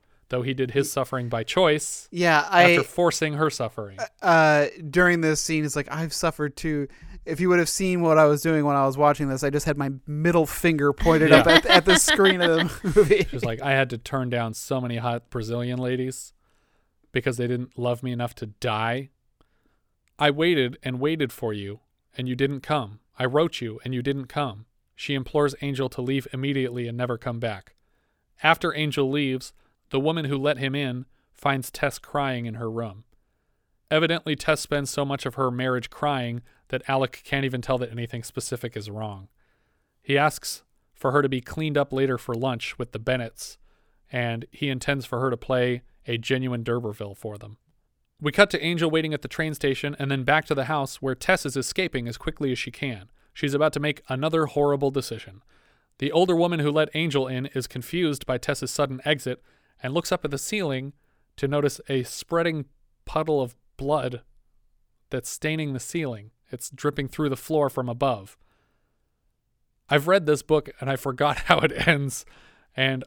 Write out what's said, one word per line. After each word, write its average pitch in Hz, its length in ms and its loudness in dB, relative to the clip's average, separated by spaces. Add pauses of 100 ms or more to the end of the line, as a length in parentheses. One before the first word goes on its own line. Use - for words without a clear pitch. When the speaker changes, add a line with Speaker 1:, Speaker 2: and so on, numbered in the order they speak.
(300)
Speaker 1:
though 127 120 0
he 131 120 -2
did 131 180 -2
his 135 200 0
suffering 127 380 -2
by 113 140 -2
choice 151 680 2
Speaker 2:
Yeah, 170 380 4
I 175 240 8
Speaker 1:
after 170 100 6
forcing 160 520 0
her 151 140 2
suffering. 104 500 -8 (220)
Speaker 2:
Uh, 156 440 6 (240)
during 175 320 4
this 156 180 2
scene, 160 240 -2
it's 147 140 -4
like, 143 140 -2
"I've 156 220 -4
suffered 156 440 -2
too." 147 300 -2 (400)
If 160 120 -4
you 180 100 2
would 175 100 6
have 165 100 2
seen 180 320 0
what 160 160 6
I 156 80 10
was 147 160 4
doing 156 240 2
when 143 100 2
I 139 100 4
was 135 120 0
watching 147 320 2
this, 131 140 -2
I 143 60 0
just 143 160 -2
had 147 120 0
my 139 140 -2 (160)
middle 160 380 2
finger 147 480 2
pointed 160 380 4
up - 140 10
Speaker 1:
Yeah. 311 100 8
Speaker 2:
at, - 100 6
at - 200 6
the 185 120 8
screen 196 440 4
of 165 400 2
the 185 100 0
<laughs> 131 40 -4
movie. 190 340 6
Speaker 1:
She's 120 160 -4
like, 117 160 -4
"I 139 100 0
had 135 200 2
to 120 60 -6
turn 127 320 -4
down 117 240 -2
so 131 280 -4
many 123 160 -4
hot 120 320 -4
Brazilian 120 500 -4
ladies 127 540 -4 (800)
because 123 260 -2
they 123 100 0
didn't 123 300 -6
love 123 260 -2
me 127 80 -6
enough 120 240 -6
to 113 120 -10
die. 117 600 -4 (1120)
I 147 120 6
waited 147 520 2
and 127 160 -6
waited 147 320 0
for 110 220 -6
you, 101 260 -10 (380)
and 127 100 -4
you 127 80 -4
didn't 135 260 -2
come. 113 380 -4 (200)
I 127 60 0
wrote 147 360 0
you, 113 220 -8
and 131 100 -6
you 123 80 -2
didn't 135 260 -2
come." 117 380 -6 (300)
She - 180 -6
implores 139 480 0
Angel 135 280 -2
to - 120 -8
leave 131 320 -2
immediately 131 540 -4
and 117 100 -8
never 123 220 -4
come 120 200 -6
back. 107 360 -8 (680)
After 160 340 2
Angel 147 340 0
leaves, 135 440 -2 (380)
the 135 80 0
woman 156 260 0
who 139 120 -2
let 143 200 0
him 131 180 -4
in 131 300 -4 (280)
finds 139 360 -2
Tess - 300 -4
crying 131 480 -4
in 110 80 -8
her 117 140 -6
room. 110 340 -8 (880)
Evidently, 160 440 2
Tess 151 240 0
spends 143 300 -4
so 143 160 -2
much 139 200 -4
of 131 100 -6
her 131 160 0
marriage 127 380 -2
crying 123 520 -4 (280)
that 131 200 -4
Alec 135 340 -2
can't 139 220 -2
even 127 160 -4
tell 131 160 0
that 120 140 -6
anything 117 320 -8
specific - 520 -8
is 107 140 -10
wrong. 101 400 -10 (720)
He 139 160 0
asks - 460 0 (300)
for - 180 -2
her 143 100 4
to 139 80 0
be 131 120 -2
cleaned 156 360 -4
up 143 160 0
later 131 240 0
for - 180 -6
lunch 120 420 -4
with 123 140 -8
the 110 80 -10
Bennetts, 120 580 -4 (540)
and 117 400 -4
he - 180 -6
intends 131 360 -4
for 120 160 -4
her 131 80 0
to 120 80 -2
play 123 460 0 (240)
a 120 100 -2
genuine 123 460 -2
D'Urberville 110 520 -6
for 104 220 -12
them. 104 200 -18 (640)
We 151 120 -2
cut 202 180 6
to - 140 -4
Angel 165 260 0
waiting 156 240 0
at 147 80 -6
the 139 60 -8
train 156 260 -4
station 143 460 -2
and 139 100 -4
then 135 140 -2
back 147 240 2
to 156 80 0
the 135 100 0
house 143 380 -4
where 131 120 -2
Tess - 300 0
is 131 100 -6
escaping 135 520 -4
as 117 100 -8
quickly 147 340 -4
as 127 80 -2
she - 120 -8
can. 110 380 -8 (240)
She's 139 200 -2
about 151 200 2
to - 60 -4
make 147 300 -4
another 156 380 0
horrible 143 440 2
decision. 113 520 -8 (560)
The 139 120 -2
older 180 240 2
woman 170 240 0
who 147 120 0
let 156 240 0
Angel 143 320 0
in 127 200 -6
is 131 200 -6
confused 151 580 -4
by 127 140 -2
Tess's 135 320 -4
sudden 135 340 -2
exit 131 360 -4 (400)
and 131 120 -6
looks 165 180 -2
up 185 140 -2
at 143 60 -8
the 139 80 -4
ceiling 143 540 -4 (440)
to 139 100 -2
notice 143 400 0
a 135 160 0
spreading 165 640 -4 (400)
puddle 156 340 0
of 123 160 -4 (220)
blood 135 440 -2 (880)
that's 127 180 -6
staining 156 440 -4
the 131 60 -6
ceiling. 120 520 -6 (180)
It's - 220 -12
dripping 143 380 -4
through 151 200 -2
the 135 80 -2
floor 147 320 0
from 127 200 -4
above. 120 480 -2 (1500)
I've 147 180 2
read 180 180 4
this 147 160 2
book 151 380 0
and 127 100 -4
I 135 60 0
forgot 139 420 0
<laughs> - 80 -6
how 156 140 6
it - 280 0
ends, 143 380 0 (500)
and 131 320 0